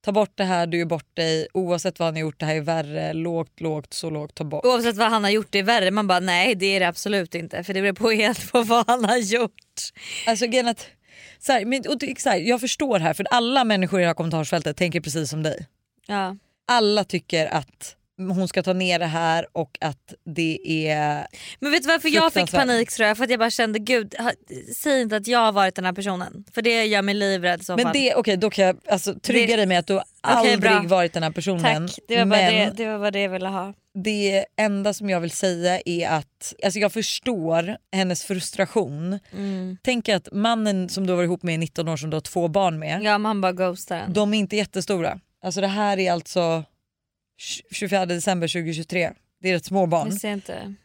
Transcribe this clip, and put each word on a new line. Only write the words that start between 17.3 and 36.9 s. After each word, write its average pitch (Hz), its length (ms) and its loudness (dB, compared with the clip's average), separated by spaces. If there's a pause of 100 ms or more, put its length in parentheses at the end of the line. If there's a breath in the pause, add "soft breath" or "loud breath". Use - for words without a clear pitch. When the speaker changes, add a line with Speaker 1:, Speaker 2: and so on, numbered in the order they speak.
Speaker 1:
att - 480 -6 (340)
hon 185 180 0
ska 180 160 -2
ta 185 100 0
ner 180 260 0
det 170 60 0
här 165 460 0
och - 300 -6
att - 320 -8 (120)
det 160 640 -2
är 147 380 -2 (320 loud breath)
Speaker 2:
Men 285 120 -2
vet 311 120 2
du 277 60 -2
varför 330 200 2
jag 320 240 4
fick 302 80 2
Speaker 1:
fruktansvärt. 247 260 2
Speaker 2:
panik, 233 240 2
tror 220 160 2
jag? 214 100 2
För 247 60 0
att 226 60 -2
jag 240 100 2
bara 233 100 2
kände, 220 300 0
"Gud, 220 400 0
ha, 233 120 0 (460)
säg 269 240 2
inte 214 140 0
att 208 120 -4
jag 240 120 4
har 220 120 6
varit 190 240 2
den 185 100 -6
här 185 80 0
personen." 196 500 -6 (100)
För 233 80 -2
det 226 240 4
gör 208 160 2
mig 202 140 0
livrädd 180 460 0
i - 20 -16
så 180 120 -4
Speaker 1:
Men 240 80 2
Speaker 2:
fall. 165 100 2
Speaker 1:
det, 269 220 2
okej, 208 220 2
då 208 120 2
kan 196 160 4
jag, 185 120 4 (120)
alltså, 196 300 0
trygga 233 280 2
Speaker 2:
Det, 226 80 2
Speaker 1:
dig 214 100 4
med 180 140 2
att 170 80 -4
du 196 60 0
har 190 80 0
Speaker 2:
okej, - 340 0 (180)
Speaker 1:
aldrig 233 60 2
Speaker 2:
bra. 214 280 4
Speaker 1:
varit 175 260 4
den 165 100 -2
här 160 80 -2
personen. 170 560 0
Speaker 2:
Tack, - 200 -10
det 233 100 0
var 233 80 4
bara 208 140 4
Speaker 1:
Men 175 140 4
Speaker 2:
det, 214 300 0
det 220 80 -4
var 208 80 -6
bara 202 120 0
det 202 100 -2
jag 196 80 0
ville 185 180 -4
ha. 196 260 -6 (300)
Speaker 1:
det 202 420 2 (120)
enda 202 360 0
som 202 160 -4
jag 180 100 2
vill 165 120 -4
säga 180 540 0
är 170 240 -2
att, - 440 -4 (100)
alltså, 196 160 0
jag 202 140 2